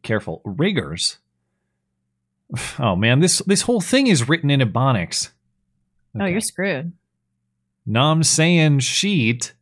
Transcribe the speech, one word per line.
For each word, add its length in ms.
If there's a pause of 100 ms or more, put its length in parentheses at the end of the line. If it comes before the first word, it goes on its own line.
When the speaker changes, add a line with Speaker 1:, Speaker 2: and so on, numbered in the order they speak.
Speaker 1:
careful, 400
riggers? 720 (1400)
<sighs> 260
Oh 160
man, 240
this, 260
this 160
whole 200
thing 260
is 200
written 220
in 100
Ebonics. 720 (880)
Speaker 2:
Oh, 100
you're 120
Speaker 1:
Okay. 40
Speaker 2:
screwed. 500 (960)
Speaker 1:
Nom 380
saying 560
sheet 840